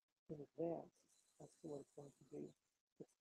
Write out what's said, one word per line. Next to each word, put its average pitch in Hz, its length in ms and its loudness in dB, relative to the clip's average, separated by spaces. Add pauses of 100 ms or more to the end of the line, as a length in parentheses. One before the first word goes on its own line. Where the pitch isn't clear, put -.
(280)
in 160 80 0
advance 156 560 2 (480)
as 147 80 -12 (120)
to - 120 -12
what 143 80 0
it's - 160 -12
going 143 160 -10
to 143 160 -20
be. 147 160 -2 (560)
It's - 200 -12